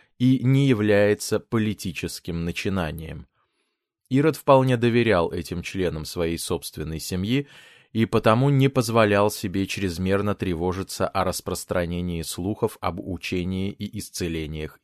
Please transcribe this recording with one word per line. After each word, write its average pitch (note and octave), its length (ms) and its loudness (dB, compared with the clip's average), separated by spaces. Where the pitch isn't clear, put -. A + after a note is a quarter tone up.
и B2+ 260 4
не C3+ 240 4
является G#2 720 4
политическим F2+ 1040 -4
начинанием. D#2+ 840 -6
Ирод C#3+ 280 2
вполне C3 400 4
доверял A2+ 560 4
этим F2 300 -6
членам D#2+ 420 -4
своей E2+ 340 -2
собственной D#2+ 600 -6
семьи A2 480 -2
и A2 140 2
потому A#2 440 4
не C#3 180 4
позволял G#2+ 640 4
себе F#2+ 340 -4
чрезмерно F#2+ 680 -2
тревожиться F2+ 720 -2
о F#2+ 160 -2
распространении F2 960 -4
слухов F2 580 -4
об F2+ 200 -6
учении F#2 720 -4
и G2+ 260 -10
исцелениях D#2 840 -8